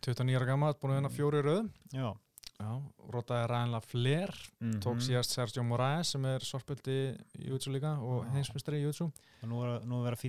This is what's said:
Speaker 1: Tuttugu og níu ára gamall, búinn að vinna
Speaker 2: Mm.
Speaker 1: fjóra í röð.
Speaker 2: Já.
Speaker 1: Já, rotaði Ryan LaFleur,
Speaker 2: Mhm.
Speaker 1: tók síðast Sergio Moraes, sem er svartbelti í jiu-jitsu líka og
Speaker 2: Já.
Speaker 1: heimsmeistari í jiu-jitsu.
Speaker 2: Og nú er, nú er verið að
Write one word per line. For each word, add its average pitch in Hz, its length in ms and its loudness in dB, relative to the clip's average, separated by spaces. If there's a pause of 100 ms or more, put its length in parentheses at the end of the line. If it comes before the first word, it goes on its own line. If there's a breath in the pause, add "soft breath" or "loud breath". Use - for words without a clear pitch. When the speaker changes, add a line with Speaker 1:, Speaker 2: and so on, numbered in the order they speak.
Speaker 1:
Tuttugu 123 200 -2
og 123 60 2
níu 131 100 4
ára 123 120 2
gamall, 143 260 4
búinn 135 160 -2
að 139 80 4
vinna 139 100 2
Speaker 2:
Mm. 120 80 -6
Speaker 1:
fjóra 147 220 4
í 139 60 2
röð. 190 240 4 (240)
Speaker 2:
Já. 131 160 0 (520)
Speaker 1:
Já, 107 100 -2 (380)
rotaði 120 400 0
Ryan 120 220 2
LaFleur, 131 600 0 (300)
Speaker 2:
Mhm. 110 200 0
Speaker 1:
tók 117 200 0
síðast 123 320 2
Sergio 123 300 -2
Moraes, 127 480 2
sem 139 140 -2
er 131 140 0
svartbelti 135 800 -4 (220)
í - 80 -8
jiu-jitsu 131 260 -2
líka 147 260 0
og 127 260 0
Speaker 2:
Já. 120 80 -2
Speaker 1:
heimsmeistari 143 440 -2
í 143 80 0
jiu-jitsu. 151 260 -2 (300 loud breath)
Speaker 2:
Og 117 80 -6
nú 120 140 0
er, 120 220 0
nú 123 200 0
er 120 60 0
verið 120 80 -2
að - 100 -6